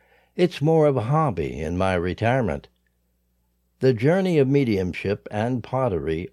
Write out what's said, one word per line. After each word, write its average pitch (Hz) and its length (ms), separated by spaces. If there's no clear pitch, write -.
It's 180 260
more 156 240
of 143 120
a 113 80
hobby 95 540
in 80 200
my 95 160
retirement. 90 720
The 131 140
journey 165 440
of 135 100
mediumship 101 840
and 113 320
pottery 87 680